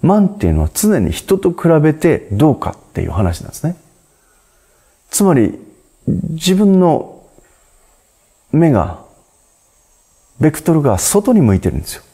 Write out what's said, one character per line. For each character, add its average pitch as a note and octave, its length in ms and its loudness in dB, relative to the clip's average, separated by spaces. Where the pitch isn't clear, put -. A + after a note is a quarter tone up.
慢 G3 260 2
っ - 80 -8
て G2+ 100 -4
い E2+ 40 2
う D#2+ 40 2
の D#2 80 0
は D#2+ 100 -2
常 G#3 260 0
に E2+ 140 -2
人 - 260 -2
と F3 140 -2
比 - 160 -2
べ D#3 120 2
て D#3 380 -2
ど C3 180 2
う B2+ 80 0
か - 120 -6
っ - 220 -18
て F2 100 -6
い E2+ 40 -4
う D#2+ 40 -8
話 E2+ 320 -2
な - 40 -16
ん - 40 -18
で - 60 -20
す - 80 -18
ね。 E3+ 120 -6
つ - 140 -2
ま D#3+ 100 4
り、 A2 240 0
自 E3 480 -4
分 G3 260 4
の - 420 0
目 D#3+ 200 2
が、 F2+ 320 -2
ベ D3+ 100 2
ク - 120 -10
ト E3 120 0
ル D#3 80 2
が A2 160 0
外 G#3 340 0
に A3 80 4
向 A2 140 4
い F#2 60 0
て F2+ 100 -2
る C#2 60 -6
ん D2 40 -4
で - 60 -12
す - 80 -14
よ。 - 80 -20